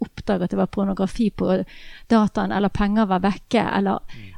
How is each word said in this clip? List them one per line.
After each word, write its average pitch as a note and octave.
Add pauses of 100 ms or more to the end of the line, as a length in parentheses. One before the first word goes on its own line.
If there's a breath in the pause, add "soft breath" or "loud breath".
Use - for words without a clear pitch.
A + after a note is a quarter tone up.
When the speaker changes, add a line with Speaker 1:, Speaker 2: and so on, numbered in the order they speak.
Speaker 1:
oppdager G3
at F3
det G3
var G3
pornografi G3
på F#3 (460 loud breath)
dataen, G#3+
eller G3+
penger G#3
var F#3
vekke, G3+ (140)
eller G3
Speaker 2:
Mm. -